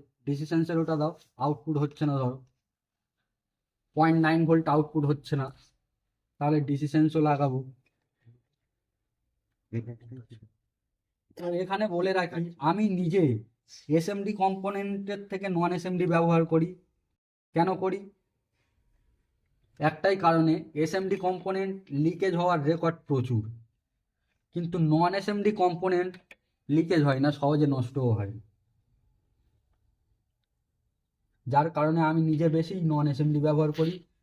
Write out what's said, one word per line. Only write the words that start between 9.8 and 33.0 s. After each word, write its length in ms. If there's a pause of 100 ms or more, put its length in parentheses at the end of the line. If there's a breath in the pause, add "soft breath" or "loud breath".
আর 80 (100)
এখানে 220 (120)
বলে 220
রাখি, 320 (180)
আমি 160 (160)
নিজে 220 (720 loud breath)
এসএমডি 360 (100)
কম্পোনেন্টের 760 (100)
থেকে 160 (100)
নন 200
এসএমডি 380
ব্যবহার 280 (100)
করি। 160 (880)
কেন 140 (140)
করি? 160 (1800)
একটাই 440
কারণে, 300 (280)
এসএমডি 340 (100)
কম্পোনেন্ট 480 (300)
লিকেজ 360
হওয়ার 180 (120)
রেকর্ড 280 (100)
প্রচুর। 340 (1120)
কিন্তু 220 (160)
নন 280
এসএমডি 320 (100)
কম্পোনেন্ট 500 (640)
লিকেজ 320
হয় 160
না, 140
সহজে 360
নষ্টও 440
হয় 180
না। 60 (3000)
যার 240
কারণে 240 (100)
আমি 100 (100)
নিজে 160 (100)
বেশি 180 (160)
নন 220